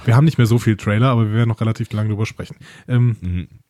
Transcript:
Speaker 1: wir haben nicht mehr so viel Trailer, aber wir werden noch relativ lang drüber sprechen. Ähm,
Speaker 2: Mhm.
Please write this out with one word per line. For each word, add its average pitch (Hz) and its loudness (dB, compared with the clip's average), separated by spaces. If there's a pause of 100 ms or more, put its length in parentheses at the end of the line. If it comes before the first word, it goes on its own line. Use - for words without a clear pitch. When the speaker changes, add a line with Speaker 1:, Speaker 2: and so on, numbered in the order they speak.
Speaker 1:
wir 117 4
haben 139 6
nicht 160 2
mehr 120 4
so 117 2
viel 107 0
Trailer, 110 0
aber 113 2
wir 104 -4
werden 117 0
noch 110 -4
relativ 113 -4
lang 107 -4
drüber 107 -2
sprechen. - -14 (320)
Ähm, 120 0
Speaker 2:
Mhm. 90 -6 (220)